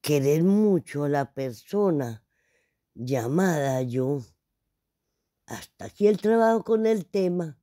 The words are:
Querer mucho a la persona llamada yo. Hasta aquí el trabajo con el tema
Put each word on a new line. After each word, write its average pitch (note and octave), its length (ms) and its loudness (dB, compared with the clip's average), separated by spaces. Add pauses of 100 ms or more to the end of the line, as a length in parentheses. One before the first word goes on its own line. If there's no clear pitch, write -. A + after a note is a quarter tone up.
Querer D3 440 2
mucho F#3+ 600 2
a C#3+ 40 -2
la C#3+ 260 -2
persona C3+ 880 -4 (720)
llamada C3+ 880 -2
yo. C3 400 -4 (1200)
Hasta - 380 -18
aquí G3+ 220 0
el G#3 140 4
trabajo A3+ 440 2
con A3 220 0
el A3 200 0
tema F3+ 560 -2